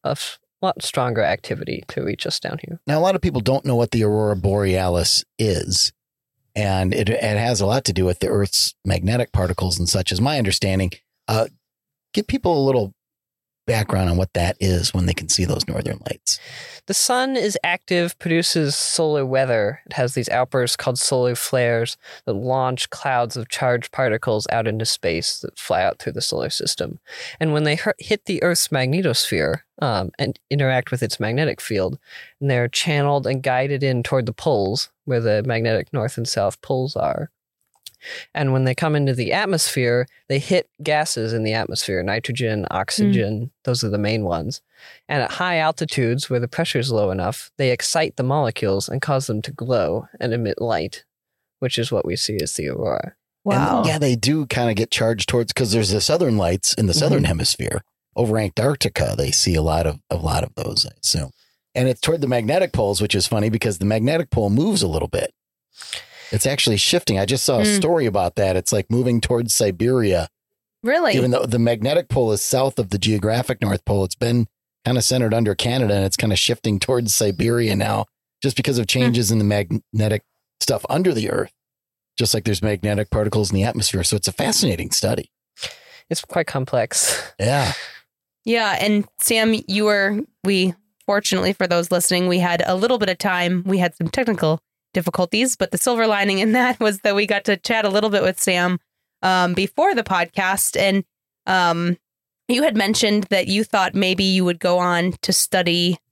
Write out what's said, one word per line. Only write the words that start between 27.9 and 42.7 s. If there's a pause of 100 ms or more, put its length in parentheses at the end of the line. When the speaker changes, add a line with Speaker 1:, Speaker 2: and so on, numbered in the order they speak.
Speaker 1:
hit
the
Earth's
magnetosphere, (240)
um,
and (120)
interact
with
its
magnetic
field, (420)
and
they're
channeled
and
guided
in
toward
the
poles, (160)
where
the
magnetic
north
and
south
poles
are. (1040)
And
when
they
come
into
the
atmosphere, (220)
they
hit (160)
gases
in
the
atmosphere,
nitrogen,